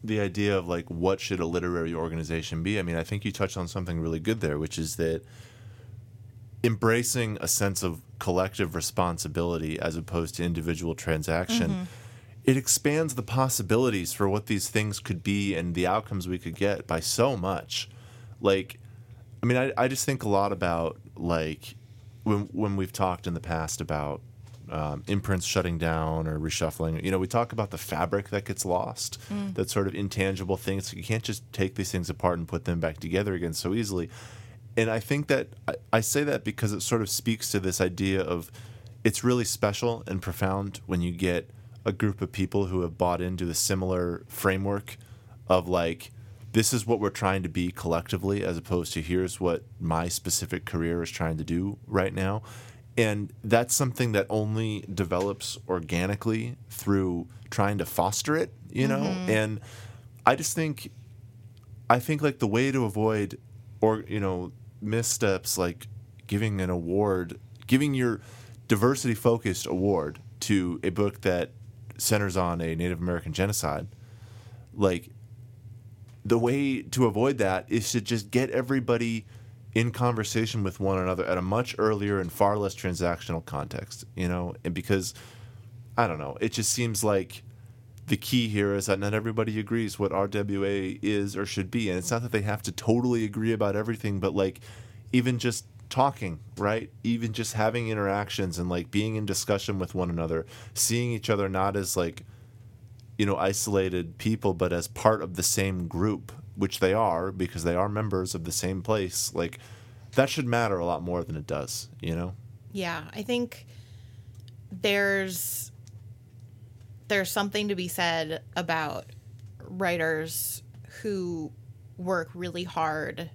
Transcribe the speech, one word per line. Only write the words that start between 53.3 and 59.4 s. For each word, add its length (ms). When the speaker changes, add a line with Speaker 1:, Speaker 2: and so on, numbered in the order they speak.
Speaker 1:
that's 320
something 380
that 180
only 540
develops 640
organically 880
through 560
trying 280
to 80
foster 500
it, 160
you 160
know? 140
Speaker 2:
Mm-hmm. 300
Speaker 1:
And 300